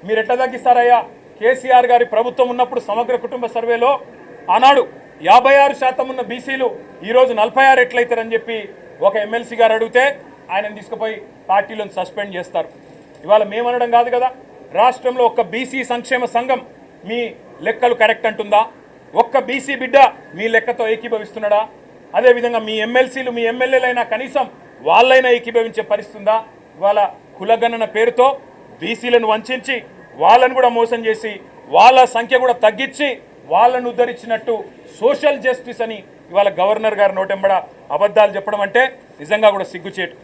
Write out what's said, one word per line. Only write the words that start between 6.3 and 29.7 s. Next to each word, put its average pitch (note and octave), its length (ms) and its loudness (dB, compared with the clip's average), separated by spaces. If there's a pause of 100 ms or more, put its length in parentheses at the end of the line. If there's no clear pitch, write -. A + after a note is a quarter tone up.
బీసీలు B3+ 360 -4 (400)
ఈరోజు B3 320 4
నలభై A#3+ 300 2
ఆరు C4 160 6
ఎట్లయితారని A#3+ 500 -4
చెప్పి A3+ 220 -6 (500)
ఒక G3+ 80 0 (100)
ఎమ్మెల్సీ A#3 360 -8
గారు A3 160 4
అడిగితే, A3+ 260 0 (500)
ఆయనను G#3 260 -6
తీసుకుపోయి A3 360 -8 (340)
పార్టీలను G#3 480 -2
సస్పెండ్ F#3+ 380 -8
చేస్తారు. F3 340 -8 (560)
ఇవాళ G#3 180 4 (100)
మేము A#3+ 160 -4
అనడం A#3+ 260 -4
కాదు A#3+ 200 2
కదా, B3 140 -2 (500)
రాష్ట్రంలో B3+ 500 0
ఒక్క A#3+ 120 -4 (120)
బీసీ B3+ 260 -8 (120)
సంక్షేమ A#3+ 340 -4 (100)
సంఘం B3 260 -2 (480)
మీ A#3 100 -6 (480)
లెక్కలు A#3+ 340 0
కరెక్ట్ A3 300 0
అంటుందా? G#3+ 300 0 (600)
ఒక్క C4 260 0
బీసీ C4+ 360 -6
బిడ్డ B3+ 140 0 (400)
మీ G#3+ 180 -4
లెక్కతో A3+ 300 -2 (100)
ఏకీభవిస్తున్నాడా? G#3+ 680 -4 (560)
అదేవిధంగా A#3+ 500 2
మీ A3 80 -6 (120)
ఎమ్మెల్సీలు, B3+ 500 -2
మీ A#3 160 -4
ఎమ్మెల్యేలైనా B3+ 500 0 (100)
కనీసం B3+ 320 -4 (440)
వాళ్ళైనా B3+ 480 4
ఏకీభవించే A3+ 560 -4
పరిస్థితి G#3+ 280 -8
ఉందా? G#3+ 160 0 (400)
ఇవాళ G3+ 220 0 (400)
కులగణన A3+ 460 -2 (100)
పేరుతో A#3 320 2 (560)
బీసీలను A#3 500 0
వంచించి, B3+ 420 -6 (460)